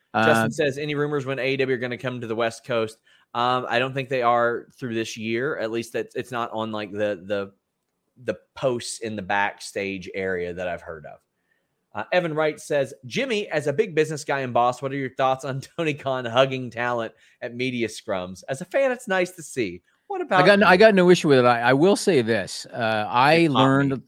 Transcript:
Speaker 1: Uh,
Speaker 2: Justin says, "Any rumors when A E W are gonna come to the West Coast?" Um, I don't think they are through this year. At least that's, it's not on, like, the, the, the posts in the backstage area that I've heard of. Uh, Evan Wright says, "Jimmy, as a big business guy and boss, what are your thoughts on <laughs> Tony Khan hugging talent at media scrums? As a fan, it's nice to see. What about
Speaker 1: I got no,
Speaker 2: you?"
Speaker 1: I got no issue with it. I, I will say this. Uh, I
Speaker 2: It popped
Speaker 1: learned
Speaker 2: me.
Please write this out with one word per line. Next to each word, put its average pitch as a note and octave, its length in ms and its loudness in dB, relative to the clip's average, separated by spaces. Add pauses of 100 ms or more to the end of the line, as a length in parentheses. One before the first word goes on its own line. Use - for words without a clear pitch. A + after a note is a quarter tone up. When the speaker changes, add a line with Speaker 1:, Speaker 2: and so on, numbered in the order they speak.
(140)
Speaker 1:
Uh, A2 120 0
Speaker 2:
Justin A2+ 260 2
says, C#3 260 -2
"Any D3+ 180 -6
rumors D3 300 -2
when C3+ 140 -6
A C3 140 0
E C3+ 40 -4
W C3 180 0
are A#2+ 40 -6
gonna B2 180 -6
come B2 240 -6
to A#2 60 -10
the A2+ 80 -4
West A2+ 300 -2
Coast?" A2+ 320 -4 (360)
Um, B2 360 0
I A#2+ 100 2
don't C3 140 -2
think C3 160 -6
they C3 140 -2
are A#2+ 500 2
through A#2+ 200 -8
this A2+ 220 -4
year. A2+ 420 -4
At A2 140 -4
least A#2 220 -6
that's, A2+ 220 -6
it's A#2+ 160 -8
not A#2 200 -4
on, A2 220 -6
like, G#2+ 180 -8
the, G#2 340 -4
the, G2 280 -6 (680)
the A#2 140 -6 (180)
posts B2 460 -4
in A2 160 -8
the G#2 60 -8
backstage G2 920 -4
area F#2 400 -4
that F2+ 140 -6
I've E2+ 140 -8
heard D#2+ 240 -16
of. G#1 140 -20 (760)
Uh, G#2+ 180 -8
Evan E3+ 220 0
Wright D3+ 260 -2
says, C#3 340 -4 (120)
"Jimmy, G#3 460 -4
as D3+ 160 -2
a C#3+ 60 -2
big F3+ 220 -2
business D3+ 300 -2
guy C#3 160 -2
and B2+ 120 -6
boss, A#2+ 280 2
what C3+ 100 -6
are C#3 60 -6
your C3+ 180 -6
thoughts C3 300 0
on C3+ 160 -6
<laughs> - 160 -16
Tony D#3+ 160 -2
Khan C3+ 320 -6
hugging B2+ 460 2
talent A#2+ 420 -2 (280)
at A#2+ 140 -10
media B2 320 -2
scrums? F#2 640 -6
As C#3 100 -4
a F3+ 60 -10
fan, C4+ 260 0
it's B3 160 -8
nice F#3 240 0
to E3 120 -18
see. F2+ 380 -6 (260)
What G4 120 -8
about G3 240 2
Speaker 1:
I - 20 6
got G3+ 140 6
no, G#3 60 6
Speaker 2:
you?" F3 80 8
Speaker 1:
I - 40 8
got G#3+ 160 8
no F3+ 160 6
issue F3 200 6
with C3+ 100 8
it. A#2+ 60 6
I, A#2+ 160 4
I A#2+ 120 4
will E3+ 220 4
say D#3+ 260 2
this. G#2+ 440 -2
Uh, A2 440 -2
I B2+ 240 6
Speaker 2:
It E3+ 140 6
popped C#3+ 80 2
Speaker 1:
learned C3+ 360 4
Speaker 2:
me. B2+ 160 -4